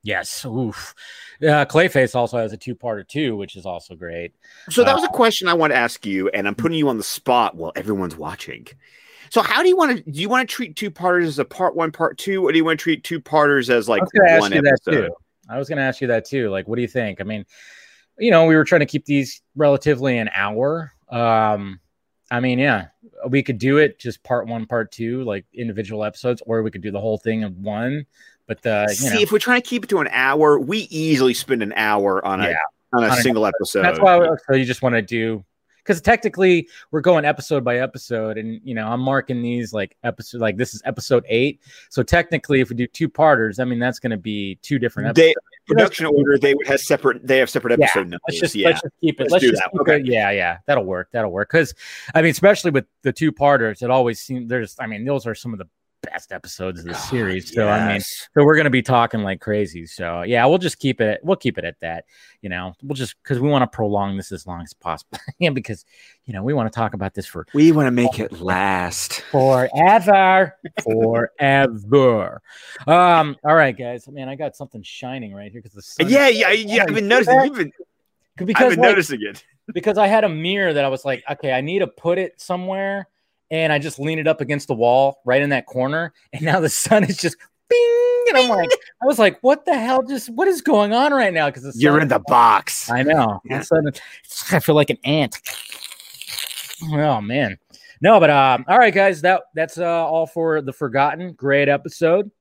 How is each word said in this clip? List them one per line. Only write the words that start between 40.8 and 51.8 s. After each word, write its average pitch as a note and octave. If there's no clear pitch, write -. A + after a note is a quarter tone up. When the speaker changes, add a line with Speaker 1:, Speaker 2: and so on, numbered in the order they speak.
Speaker 1:
episode B2
eight. B2+
So -
technically, E3
if B2+
we B2
do A#2+
two-parters, C3
I C3
mean, B2
that's B2
gonna A#2
be G2+
two C#3+
different A2+
Speaker 2:
They, D#3+
Speaker 1:
episodes. -
Speaker 2:
production G3
order, C#3+
they C#3
would C#3+
have C#3
separate, C3
they C3
have B2+
separate A#2+
Speaker 1:
Yeah, C#3+
Speaker 2:
episode G2
Speaker 1:
let's F2+
Speaker 2:
numbers. F2
Speaker 1:
just, E3+
Speaker 2:
Yeah. F#3
Speaker 1:
let's E3
just D3
keep D#3
it, C3+
Speaker 2:
Let's C3+
Speaker 1:
let's F3
Speaker 2:
do B2+
Speaker 1:
just G#2
Speaker 2:
that. F#2
Speaker 1:
keep E3
Speaker 2:
Okay. D3+
Speaker 1:
it, C3
yeah, G#2+
yeah, F2
that'll C3+
work, F#2
that'll A2
work. G2
'Cause, D#3+